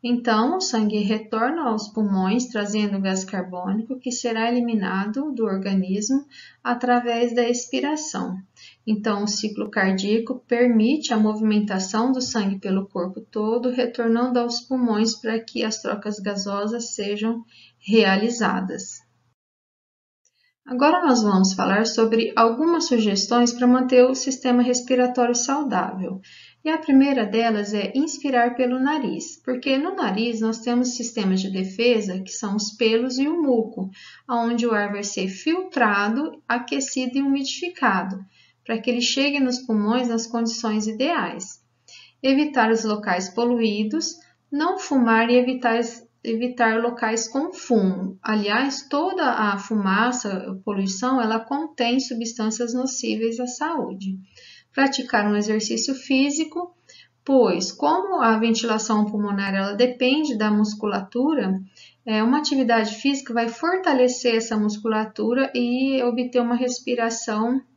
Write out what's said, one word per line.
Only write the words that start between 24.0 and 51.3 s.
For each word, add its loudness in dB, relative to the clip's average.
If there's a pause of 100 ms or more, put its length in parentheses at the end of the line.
o 4
sistema 2
respiratório 2
saudável. -2 (440)
E -2
a 0
primeira 6
delas 0
é -2
inspirar 0
pelo 0
nariz, -2
porque 0
no -2
nariz -2
nós -2
temos 0
sistemas -2
de -4
defesa, 0
que -12
são -6
os -4
pelos 0
e 2
o 0
muco, 0 (360)
onde 0
o 2
ar 0
vai -6
ser -4
filtrado, 0
aquecido -2
e 0
umidificado, -2 (400)
para -4
que -4
ele 0
chegue 0
nos 2
pulmões 0
nas -2
condições -2
ideais. -4 (600)
Evitar 4
os 2
locais -2
poluídos, 0 (360)
não -2
fumar 2
e 4
evitar, 2 (440)
evitar 0
locais -2
com -4
fumo. 0
Aliás, -2
toda 0
a 0
fumaça, -2
a -8
poluição, 0
ela 0